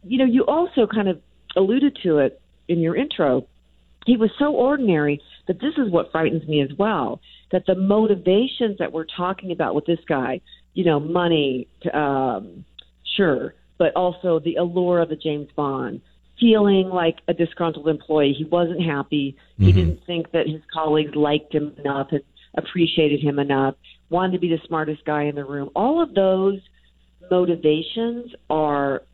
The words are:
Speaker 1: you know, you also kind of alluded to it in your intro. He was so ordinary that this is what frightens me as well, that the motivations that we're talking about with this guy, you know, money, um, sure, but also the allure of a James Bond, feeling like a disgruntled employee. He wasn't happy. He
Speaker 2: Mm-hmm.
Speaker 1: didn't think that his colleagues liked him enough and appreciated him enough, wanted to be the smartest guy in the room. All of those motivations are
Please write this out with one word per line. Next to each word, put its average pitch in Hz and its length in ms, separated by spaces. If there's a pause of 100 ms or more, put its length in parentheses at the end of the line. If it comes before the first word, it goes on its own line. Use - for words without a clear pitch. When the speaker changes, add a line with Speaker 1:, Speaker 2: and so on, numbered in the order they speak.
Speaker 1:
you 226 140
know, 269 60
you 247 220
also 294 400
kind 208 220
of 170 120 (360)
alluded 247 480
to 160 140
it 135 220 (280)
in 170 120
your 165 160
intro. 156 500 (600)
He 240 100
was 220 220
so 294 160
ordinary 196 680 (260)
that 185 140
this 302 160
is 240 140
what 170 220
frightens 160 360
me 151 140
as 135 140
well, 185 440 (320)
that 180 140
the 185 100
motivations 208 1000
that - 140
we're 160 120 (120)
talking 185 360
about 135 220
with 147 120
this 170 220
guy, 131 320 (340)
you 185 100
know, 156 160
money, 156 680 (260)
um, 131 720 (520)
sure, 165 380 (240)
but 160 160
also 180 440
the 160 180
allure 175 440
of 165 100
a 156 60
James 147 380
Bond, 131 460 (400)
feeling 202 480
like 175 300 (100)
a 170 60
disgruntled 160 540
employee. 151 480
He 151 80
wasn't 170 380
happy. 143 540 (220)
He 98 80
Speaker 2:
Mm-hmm. 92 120
Speaker 1:
didn't 82 280
think 170 260
that 165 160
his 156 120 (120)
colleagues 156 420
liked 151 400
him 147 240
enough 139 320
and 143 100 (360)
appreciated 160 640
him 143 180
enough, 135 360 (360)
wanted 185 220
to 180 60
be 175 100
the 165 180
smartest 156 380
guy 151 200
in 147 100
the 143 100
room. 143 320
All 294 260
of 294 120
those 190 460 (680)
motivations 180 1040 (180)
are 143 520 (100)